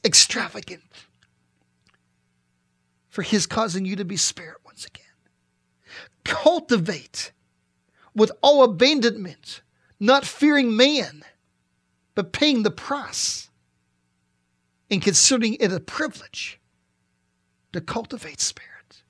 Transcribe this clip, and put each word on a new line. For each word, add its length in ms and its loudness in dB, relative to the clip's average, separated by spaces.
extravagant, 760 0
for 140 -8
his 220 0
causing 380 -4
you 140 -4
to 80 -6
be 100 -10
spirit 480 -6
once 220 -20
again. 180 -20
Cultivate 1080 -2
with 160 4
all 220 8
abandonment, 960 0
not 240 4
fearing 540 2
man, 440 0
but 160 -4
paying 320 0
the 80 0
price 760 -8
and 120 0
considering 580 2
it 140 0
a 80 -6
privilege 800 -10
to 80 -6
cultivate 580 -10
spirit. 720 -10